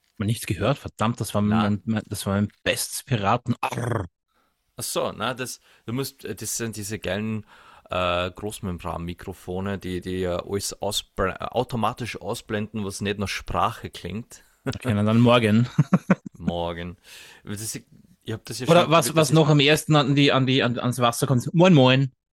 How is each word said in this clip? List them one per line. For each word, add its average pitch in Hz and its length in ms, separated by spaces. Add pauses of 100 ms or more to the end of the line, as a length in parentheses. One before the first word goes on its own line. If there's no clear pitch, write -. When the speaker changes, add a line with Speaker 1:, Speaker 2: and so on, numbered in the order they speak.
(140)
Speaker 1:
Hat - 60
man 101 80
nichts 113 180
gehört? 107 320
Verdammt, - 420
das 107 160
war 104 60
Speaker 2:
Nein. 104 440
Speaker 1:
mein, 110 100
mein, 107 120
das - 180
war 98 100
mein 101 140 (140)
bestes - 400
Piraten. 110 580
Arr. 120 440 (720)
Speaker 2:
Ach 123 60
so, 139 280
na, 117 220
das, 123 260 (260)
du 117 80
musst, 135 300
äh, 110 100
das 107 240
sind 113 200
diese 104 200
geilen, 107 480 (440)
äh, 90 420
Großmembran-Mikrofone, 90 1500
die, 90 240
die 92 180
ja 90 260
alles - 360
ausbl-, - 500
äh, - 140
automatisch 117 760
ausblenden, 107 640
was 95 180
nicht 101 160
nach 98 120
Sprache - 600
klingt. - 540 (220)
Speaker 1:
Okay, 107 280
na 104 100
dann 110 160
morgen. 120 500 (320)
<laughs> - 360
Speaker 2:
Morgen. 85 600 (480)
Das 104 160
ist, 110 140 (480)
ich 110 100
hab 110 120
das 113 140
ja 127 80
Speaker 1:
Oder 170 160
Speaker 2:
schon 147 80
Speaker 1:
was, 160 160
Speaker 2:
das 156 80
Speaker 1:
was 156 140
Speaker 2:
ist - 40
Speaker 1:
noch 160 140
am 147 140
ersten 151 340
an 139 200
die, 143 180
an 131 120
die, 127 160
an, 117 160
ans 123 220
Wasser 120 280
kommt? 123 260
Moin, 180 200
moin. 131 380 (220)